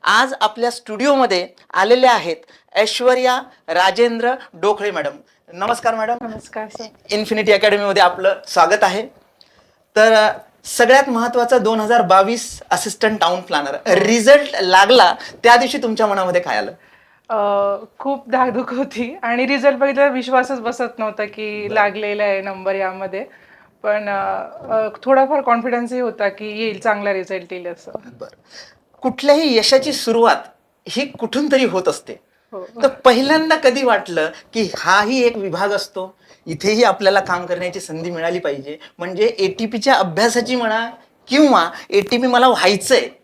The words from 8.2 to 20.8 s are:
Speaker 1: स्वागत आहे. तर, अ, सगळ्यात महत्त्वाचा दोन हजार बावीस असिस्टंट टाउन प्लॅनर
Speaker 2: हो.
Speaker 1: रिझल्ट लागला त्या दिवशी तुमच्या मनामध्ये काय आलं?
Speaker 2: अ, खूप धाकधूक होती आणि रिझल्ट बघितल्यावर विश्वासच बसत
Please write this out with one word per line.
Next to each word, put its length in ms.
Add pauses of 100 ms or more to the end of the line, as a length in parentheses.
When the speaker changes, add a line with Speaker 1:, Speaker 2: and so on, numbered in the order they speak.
Speaker 1:
स्वागत 380
आहे. 220 (920)
तर, 160
अ, 200 (320)
सगळ्यात 440
महत्त्वाचा 500
दोन 220
हजार 220
बावीस 680
असिस्टंट 500
टाउन 200
प्लॅनर 340
Speaker 2:
हो. 120
Speaker 1:
रिझल्ट 760
लागला 540 (300)
त्या 120
दिवशी 220
तुमच्या 280
मनामध्ये 340
काय 160
आलं? 160 (560)
Speaker 2:
अ, 480 (220)
खूप 320
धाकधूक 440
होती 480
आणि 240
रिझल्ट 300
बघितल्यावर 340
विश्वासच 500
बसत 380